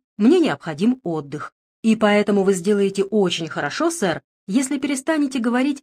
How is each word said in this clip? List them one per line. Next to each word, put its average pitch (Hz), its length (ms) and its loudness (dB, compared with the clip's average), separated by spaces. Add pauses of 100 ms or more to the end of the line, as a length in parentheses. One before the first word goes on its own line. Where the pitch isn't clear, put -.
(180)
мне 262 200 6
необходим 202 640 0
отдых. 151 520 -8 (280)
И 220 140 2
поэтому 208 460 2
вы 190 100 4
сделаете 196 520 0
очень 180 440 -2
хорошо, 165 420 -4
сэр, 175 320 -2 (240)
если 262 320 -2
перестанете 285 600 -2
говорить 247 440 0